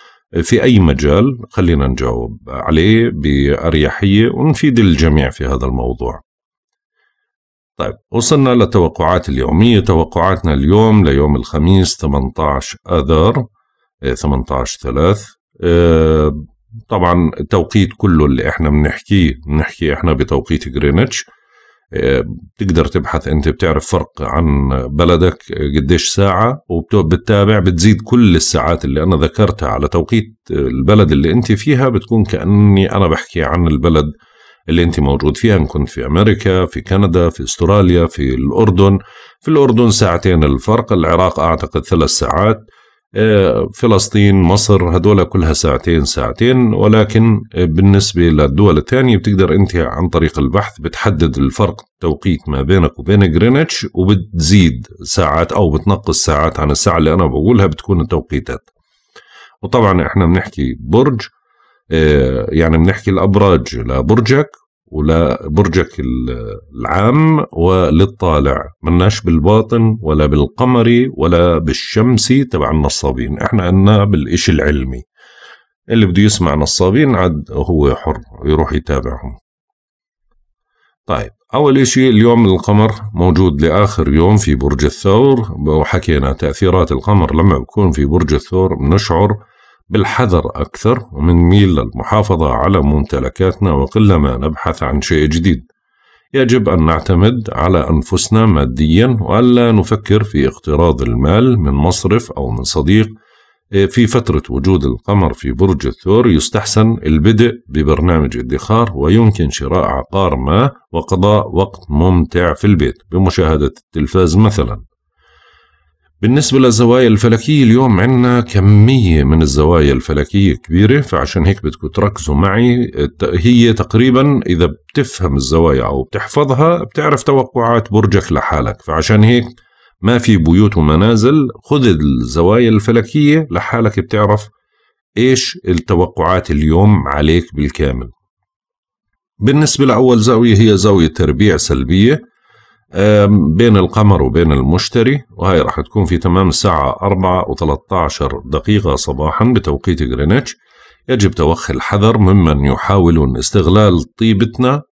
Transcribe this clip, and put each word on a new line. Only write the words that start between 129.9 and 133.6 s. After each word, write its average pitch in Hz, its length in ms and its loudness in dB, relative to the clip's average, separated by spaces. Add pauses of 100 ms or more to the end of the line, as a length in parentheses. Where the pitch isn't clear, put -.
ما 117 180 0
في 113 180 2
بيوت 92 400 2
ومنازل، 110 720 2 (160)
خذ 143 220 0
الزوايا 78 840 2
الفلكية 120 800 0
لحالك، 107 500 -2